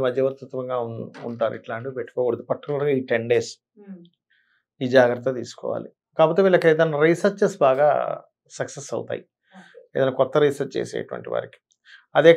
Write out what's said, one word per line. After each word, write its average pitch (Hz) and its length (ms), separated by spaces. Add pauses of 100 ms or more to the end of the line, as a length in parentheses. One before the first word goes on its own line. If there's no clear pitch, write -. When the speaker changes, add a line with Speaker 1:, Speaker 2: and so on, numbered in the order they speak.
Speaker 1:
మధ్యవర్తిత్వంగా 131 680 (100)
ఉం-, 117 240 (200)
ఉంటారు, 113 300
ఇట్లాంటివి 120 380
పెట్టుకోకూడదు. 120 520
పర్టికులర్గా 143 480
ఈ 131 120
టెన్ 117 220
డేస్ 113 180 (360)
Speaker 2:
మ్మ్. 190 120 (880)
Speaker 1:
ఈ 123 120
జాగ్రత్త 120 320 (120)
తీసుకోవాలి. 117 480 (300)
కాకపోతే 160 280
వీళ్ళకి 170 260
ఏదైనా 156 340
రీసెర్చెస్ 196 500 (100)
బాగా 135 220 (680)
సక్సెస్ 131 380
అవుతాయి, 120 260 (360)
Speaker 2:
ఓకే. - 200 (160)
Speaker 1:
ఏదైనా 135 260
కొత్త - 140 (100)
రీసెర్చ్ 139 340
చేసేటువంటి 60 560
వారికి. 58 240 (600)
అదే 160 180